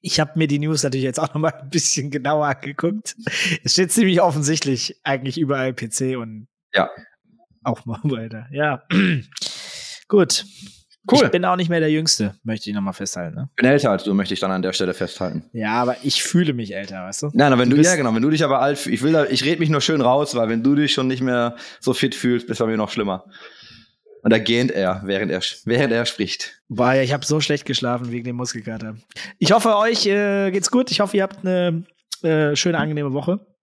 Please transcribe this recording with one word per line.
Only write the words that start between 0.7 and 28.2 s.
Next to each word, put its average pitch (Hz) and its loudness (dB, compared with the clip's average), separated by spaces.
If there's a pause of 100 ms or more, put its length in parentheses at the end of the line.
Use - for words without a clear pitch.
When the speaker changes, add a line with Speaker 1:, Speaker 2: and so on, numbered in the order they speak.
Speaker 1:
natürlich 131 0
jetzt 131 -2
auch 156 -2
noch 151 -4
mal 156 0
ein 139 -18
bisschen 147 -2
genauer 147 0
angeguckt. 165 -4 (480)
Es 120 0
steht 180 2
ziemlich 190 4
offensichtlich 147 0
eigentlich 135 -2
überall 135 0
P 123 -8
C 131 -2
und 110 -10 (260)
Speaker 2:
Ja. 95 0 (720)
Speaker 1:
auch 127 -4
Mobile 113 -4
da. 113 -14
Ja. 143 -2
<clears throat> - -2 (1160)
Gut. - 4 (640)
Speaker 2:
Cool. 269 8
Speaker 1:
Ich - 2
bin 180 0
auch 180 2
nicht 180 0
mehr 170 2
der 156 2
Jüngste, 156 0
möchte 110 -6
ich 101 -4
noch 104 -4
mal 98 -4
festhalten, 87 -8
ne? 135 -8
Speaker 2:
Ich - -14
bin 120 2
älter 139 4
als 95 0
du, 101 0
möchte 98 0
ich 92 -4
dann 95 0
an 92 -2
der 92 -2
Stelle 90 -2
festhalten. 87 -6
Speaker 1:
Ja, 110 -4 (100)
aber 123 0
ich 139 0
fühle 170 2
mich 107 -8
älter, 95 -10
weißt 95 -10
du? 147 -4
Speaker 2:
Nein, 139 6
aber 120 6
wenn 123 4
Speaker 1:
Du 139 6
Speaker 2:
du, 147 6
Speaker 1:
bist 170 6
Speaker 2:
ja, 185 4
genau, 127 0
wenn 113 2
du 143 2
dich 156 2
aber 135 2
alt, 143 0
ich 117 -2
will 151 2
da, 156 4
ich 127 0
red 156 2
mich 160 2
nur 147 2
schön 160 2
raus, 131 2
weil 113 2
wenn 113 0
du 139 4
dich 147 2
schon 131 0
nicht 127 -2
mehr 120 0 (240)
so 131 0
fit 123 0
fühlst, 120 0
bist 110 -4
bei 117 2
mir 110 0
noch 107 -2
schlimmer. 98 -4 (960)
Und 110 2
da 113 6
gähnt 117 2
er, 95 -2
während 98 -2
er, 90 -2 (260)
während 120 2
er 117 0
spricht. - -6
Speaker 1:
Boah, 123 2
ja, 135 4
ich 127 0
hab 139 -4
so 151 0
schlecht 143 -2
geschlafen 123 -4
wegen 120 -6